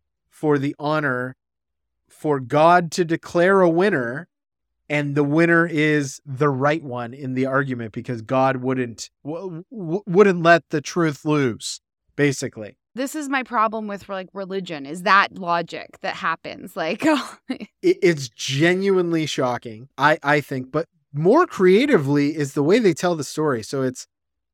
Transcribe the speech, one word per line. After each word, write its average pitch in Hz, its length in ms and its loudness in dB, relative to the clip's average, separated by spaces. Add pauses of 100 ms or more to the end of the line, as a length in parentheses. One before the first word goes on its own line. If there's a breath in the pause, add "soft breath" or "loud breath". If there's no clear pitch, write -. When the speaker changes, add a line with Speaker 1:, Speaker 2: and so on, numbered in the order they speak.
(300)
Speaker 1:
for 151 280 0
the 143 220 -2
honor, 143 560 -2 (720)
for 147 300 -2
God 156 540 4
to 180 120 0
declare 175 560 2
a 175 80 6
winner. 160 580 0 (640)
And 147 260 -2
the 147 80 2
winner 165 440 4
is 151 580 0
the 143 240 0
right 147 340 0
one 120 300 -8
in 135 200 -8
the 127 120 0
argument, 131 480 -2
because 120 280 -8
God 131 360 0
wouldn't, 127 520 -6 (140)
w-, 170 480 -10
w-, 196 340 -6
wouldn't 180 380 4
let 170 260 6
the 151 120 -2
truth 156 440 -2
lose, 143 540 -2 (360)
basically. 127 600 -2 (160)
Speaker 2:
This 262 200 -6
is 294 140 -8
my 269 160 -4
problem 220 440 -2
with, 196 200 -12
like, 190 240 -10
religion, 180 540 -8
is 175 180 -12
that 196 340 4
logic 170 640 -6
that 185 140 -8
happens. 165 640 -8
Like, 180 260 -6
<laughs> - 460 -4
Speaker 1:
It, 226 180 -10 (140)
it's 170 480 2
genuinely 175 960 0
shocking, 120 720 -6
I, 151 260 4
I 147 160 2
think. 131 320 -8
But 160 160 -4 (240)
more 196 360 4
creatively 180 880 2
is 143 180 -4
the 147 100 0
way 185 160 4
they 196 140 2
tell 175 220 -2
the 147 80 -8
story. 139 400 -4
So 135 180 -6
it's 127 240 -4 (480)